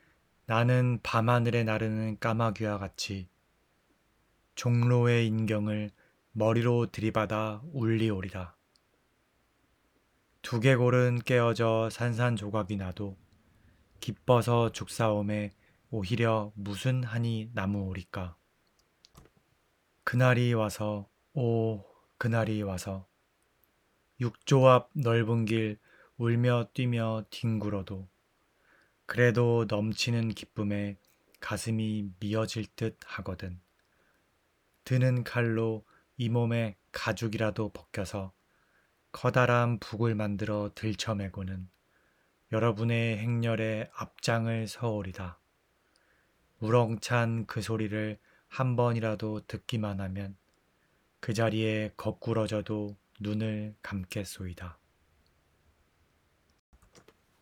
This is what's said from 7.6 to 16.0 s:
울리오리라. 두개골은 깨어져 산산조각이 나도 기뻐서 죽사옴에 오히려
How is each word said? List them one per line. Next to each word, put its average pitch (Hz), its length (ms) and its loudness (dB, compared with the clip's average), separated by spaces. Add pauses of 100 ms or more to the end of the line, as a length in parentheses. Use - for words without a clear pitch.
울리오리라. 107 800 -2 (1900)
두개골은 123 800 4
깨어져 117 720 2
산산조각이 110 800 -2
나도 98 420 -6 (840)
기뻐서 117 720 2
죽사옴에 104 800 -2 (380)
오히려 110 640 0